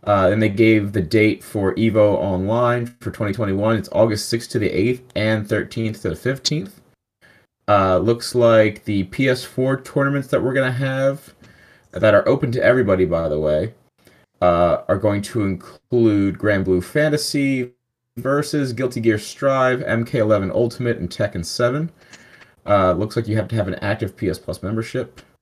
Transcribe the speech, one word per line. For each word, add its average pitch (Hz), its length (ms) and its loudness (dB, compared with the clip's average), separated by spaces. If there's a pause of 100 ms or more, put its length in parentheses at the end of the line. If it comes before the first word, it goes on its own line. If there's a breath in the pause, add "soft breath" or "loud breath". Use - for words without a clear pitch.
Uh, 98 280 4
and 107 100 2
they 110 60 4
gave 104 440 4
the 101 100 0
date 107 420 2
for 98 300 -2
Evo 107 420 4
Online 117 720 0 (140)
for - 100 -8
twenty 104 220 -4
twenty-one. 104 440 0
It's 98 160 -4
August 107 360 0
sixth 117 220 -4
to - 80 -2
the 101 120 0
eighth 123 320 0 (120)
and 107 340 0
thirteenth 110 540 -4
to 98 60 -4
the 82 80 -6
fifteenth. 135 640 -6 (880 soft breath)
Uh, 95 300 4
looks 117 360 -2
like 110 500 4
the 101 200 -2
P 135 240 -2
S 127 160 -2
four 131 360 -2
tournaments 139 480 -2
that 131 140 0
we're 127 120 -2
gonna 131 180 0
have, 135 600 -2 (600 soft breath)
that 104 220 2
are 101 120 4
open 135 260 0
to 117 120 -2
everybody, 104 400 4
by 82 240 -2
the 76 100 -2
way, 78 360 -2 (680 soft breath)
uh, 87 380 4 (100)
are 101 100 2
going 101 240 0
to 110 220 -4
include 101 920 0
Granblue 95 440 2
Fantasy 143 880 -2 (440)
versus 139 560 -2
Guilty 123 280 -4
Gear 113 180 2
Strive, 131 640 0
M 117 220 -2
K 127 140 -4
eleven 104 320 2
Ultimate, 117 480 -2
and 87 100 -6
Tekken 98 360 -4
seven. 131 440 -2 (800 loud breath)
Uh, 95 260 4
looks 101 220 -2
like 110 140 -2
you 107 80 0
have 104 120 -2
to - 60 -6
have 101 140 0
an 92 80 -4
active 104 400 -4
P 104 120 -2
S 92 120 -4
Plus - 220 -10
membership. 113 580 -6 (220)